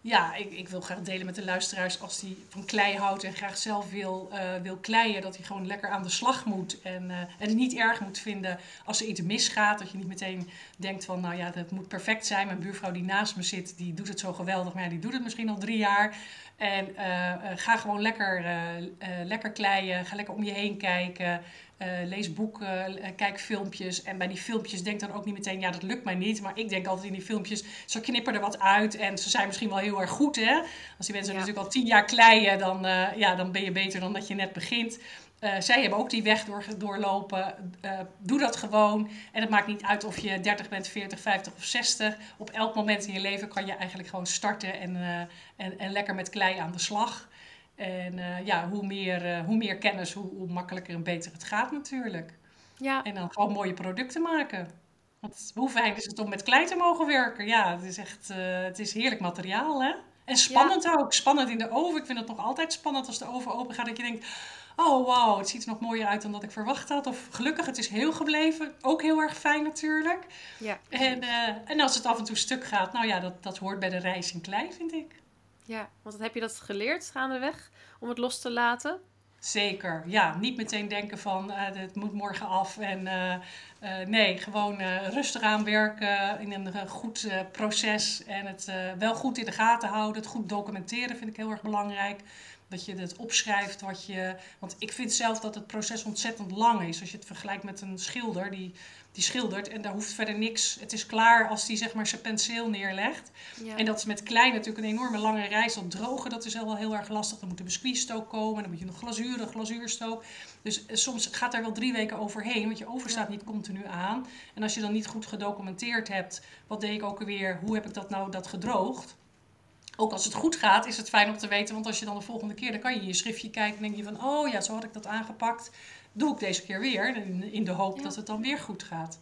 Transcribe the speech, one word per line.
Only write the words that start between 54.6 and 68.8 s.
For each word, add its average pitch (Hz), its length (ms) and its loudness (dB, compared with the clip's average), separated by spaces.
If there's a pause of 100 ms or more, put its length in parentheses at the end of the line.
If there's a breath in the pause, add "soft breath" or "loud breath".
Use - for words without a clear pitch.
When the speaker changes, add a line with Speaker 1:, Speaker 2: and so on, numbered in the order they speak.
Speaker 1:
Want - 340 -12
hoe 254 160 0
fijn 226 260 4
is 220 80 -6
het - 140 -8
om 208 100 -2
met 202 140 -4
klei 269 240 8
te 370 100 -2
mogen 339 300 6
werken? 254 400 4
Ja, 214 300 6
het 175 80 -8
is 185 140 -8
echt, - 320 -12
eh, 185 320 -2
het 185 160 -4
is 208 140 -4
heerlijk 220 280 0
materiaal, 196 600 0
hè? 262 60 4
En - 460 -4
Speaker 2:
Ja. - 0 -
Speaker 1:
spannend 294 540 8
ook. 302 240 4
Spannend 277 380 6
in 226 80 -2
de 226 120 -2
oven. 311 300 2
Ik - 60 -12
vind 240 120 -4
het 233 100 -6
nog 220 100 -10
altijd 262 340 0
spannend 277 340 -2
als 226 120 -8
de 226 100 -8
oven 254 260 -4
open 247 200 -4
gaat. 240 120 0
Dat 226 100 -4
je 233 60 -8
denkt, 233 240 -4 (500 loud breath)
"Oh, 277 300 8
wauw, 240 320 8
het 196 100 -2
ziet 226 140 -4
er - 60 -8
nog 220 120 -4
mooier 226 260 0
uit 208 160 2
dan 208 100 -6
dat 208 100 -6
ik - 80 -10
verwacht 226 380 -2
had." 285 180 0
Of 254 240 -6
gelukkig, 311 360 0
het 254 120 -4
is 226 100 -2
heel 254 240 2
gebleven. 311 680 2